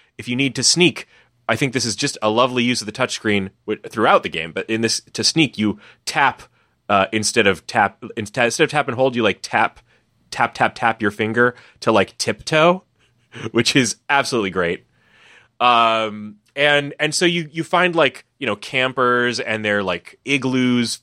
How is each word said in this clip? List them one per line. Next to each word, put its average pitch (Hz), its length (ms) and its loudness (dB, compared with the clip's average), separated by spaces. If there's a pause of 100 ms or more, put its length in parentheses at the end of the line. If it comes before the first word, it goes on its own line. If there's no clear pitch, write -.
(180)
if 135 100 -14
you 120 80 -4
need 131 200 -2
to - 80 -2
sneak, - 440 2 (400)
I 113 80 2
think 123 180 -2
this 123 120 -2
is 110 100 -4
just - 260 -4
a 107 80 0
lovely 123 340 2
use 120 180 0
of 107 40 -12
the 104 60 -8
touchscreen 104 580 -2 (160)
w-, 107 240 -6
throughout 113 340 2
the 92 60 -8
game, 82 220 -8
but 95 180 -6
in 113 120 -2
this, 113 180 0 (140)
to 113 100 -4
sneak, 160 340 0
you 104 220 -2 (260)
tap, - 380 0 (460)
uh, 98 220 2
instead 107 360 2
of - 180 0
tap, - 380 0 (120)
inst-, 107 220 -8
instead 120 280 0
of - 40 0
tap 143 180 -2
and 123 80 -6
hold, 127 200 0
you, 117 80 0
like, 98 180 0
tap, - 380 -2 (500)
tap, - 240 -2
tap, - 220 -2
tap 113 260 -2
your 104 100 0
finger 117 440 0 (240)
to, 117 120 0
like, 113 280 2
tiptoe, 160 640 0 (340)
<laughs> - 340 -12
which - 240 0
is 123 200 2 (140)
absolutely 127 420 0
great. 87 340 -2 (720)
Um, 113 800 2 (180)
and, 147 440 0
and 151 140 -2
so - 120 0
you, 170 260 -2
you 160 120 -8
find, 180 320 0
like, 147 300 0 (140)
you 135 80 -6
know, 104 80 0
campers 123 840 0
and 110 240 -4
they're, 104 200 0
like, 90 420 -6
igloos, 127 760 0